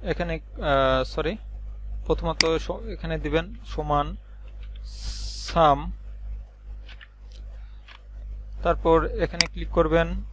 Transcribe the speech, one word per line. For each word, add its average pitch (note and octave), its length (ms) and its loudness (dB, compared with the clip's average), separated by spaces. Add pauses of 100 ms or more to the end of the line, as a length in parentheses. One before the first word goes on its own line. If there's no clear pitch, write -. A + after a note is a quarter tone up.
এখানে, E3+ 380 -2
আহ, C3+ 640 4
সরি, D#3+ 340 -2 (680)
প্রথমত D#3+ 400 6
স-, D#3+ 260 2
এখানে E3+ 460 -4
দিবেন D#3+ 380 2 (100)
সমান D3+ 500 0 (1300)
সাম, D#3+ 460 4 (2750)
তারপর E3 420 4
এখানে E3 420 0
ক্লিক E3+ 220 -6
করবেন E3+ 640 4